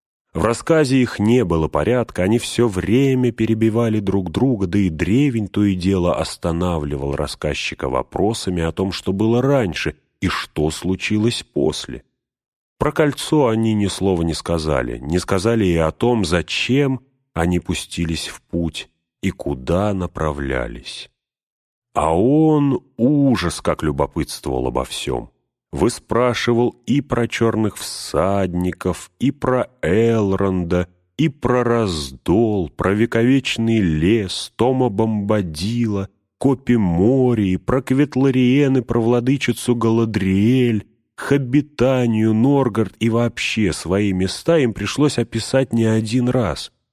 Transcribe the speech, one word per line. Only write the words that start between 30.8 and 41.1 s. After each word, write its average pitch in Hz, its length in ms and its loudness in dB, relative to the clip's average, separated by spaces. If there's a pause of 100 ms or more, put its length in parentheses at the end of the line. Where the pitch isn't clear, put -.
и 160 120 0
про 123 360 0
раздол, 95 1040 0
про 92 240 -2
вековечный 117 880 2
лес, 90 760 0
Тома 127 320 2
Бомбадила, 104 1200 -2 (300)
Копи 127 380 2
Мории, 104 800 2
про 123 240 -2
Кветлариен 135 960 2
и - 40 2
про 120 180 0
владычицу 123 760 0
Галадриэль, 113 1120 2 (300)